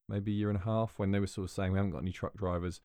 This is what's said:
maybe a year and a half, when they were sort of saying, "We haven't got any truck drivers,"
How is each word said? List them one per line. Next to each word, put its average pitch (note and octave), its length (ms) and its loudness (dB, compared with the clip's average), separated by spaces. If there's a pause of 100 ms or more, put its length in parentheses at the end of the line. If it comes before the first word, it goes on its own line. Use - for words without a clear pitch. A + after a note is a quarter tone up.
maybe G#2 240 0
a - 20 2
year G#2 140 2
and G2+ 100 2
a F#2 40 -2
half, A2 360 0
when G2 120 2
they G2 100 4
were G2 60 2
sort G2 180 -6
of F2 60 -6
saying, F#2 220 0
"We F#2+ 60 4
haven't G2 140 2
got C#2 100 -4
any F2 100 -2
truck - 240 -6
drivers," F2+ 480 -2